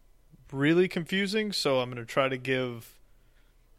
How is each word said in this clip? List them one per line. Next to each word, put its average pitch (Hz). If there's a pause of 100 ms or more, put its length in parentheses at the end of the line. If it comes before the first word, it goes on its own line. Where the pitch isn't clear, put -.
(500)
really 160
confusing, 196
so 135
I'm 123
gonna 123
try 135
to 131
give 127 (840)